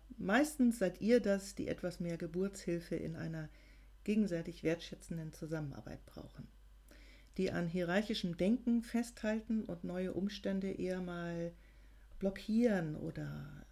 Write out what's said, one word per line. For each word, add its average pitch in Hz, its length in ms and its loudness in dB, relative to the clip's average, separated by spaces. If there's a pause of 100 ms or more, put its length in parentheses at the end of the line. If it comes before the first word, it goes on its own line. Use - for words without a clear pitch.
(180)
meistens 233 600 4
seid 180 200 2
ihr 233 200 6
das, 196 340 2
die - 140 -4
etwas - 320 -2
mehr 170 180 -2
Geburtshilfe 170 800 -2
in 160 200 -4
einer 160 340 -6 (540)
gegenseitig 175 600 0
wertschätzenden 165 680 -2
Zusammenarbeit 151 760 -6
brauchen, - 400 -14 (920)
die 185 140 2
an 175 160 0
hierarchischem 180 680 0
Denken 233 460 4
festhalten 220 800 -2
und 170 200 -6
neue 180 300 -2
Umstände 196 580 -2
eher 185 300 -2
mal 170 520 -4 (680)
blockieren 196 760 4
oder, 147 760 -8